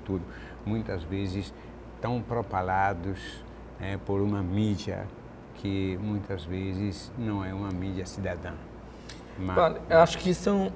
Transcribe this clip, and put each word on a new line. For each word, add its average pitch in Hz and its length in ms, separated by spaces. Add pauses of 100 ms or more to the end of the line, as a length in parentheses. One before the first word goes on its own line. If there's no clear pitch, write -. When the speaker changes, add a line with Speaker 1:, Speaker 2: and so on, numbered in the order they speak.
Speaker 1:
tudo. 92 180 (420)
Muitas 104 380
vezes 98 500 (480)
tão 120 220
propalados, 95 1200 (380)
né, 98 260
por 98 140
uma 101 220
mídia 98 640 (500)
que 95 460
muitas 98 420
vezes 95 720
não 104 280
é 95 80
uma 98 180
mídia 92 360
cidadã. 87 460 (840)
Mas 95 200
Speaker 2:
Olha, 175 220 (100)
eu - 80
acho 165 200
que 185 120
isso 175 180
é 202 40
um, 190 240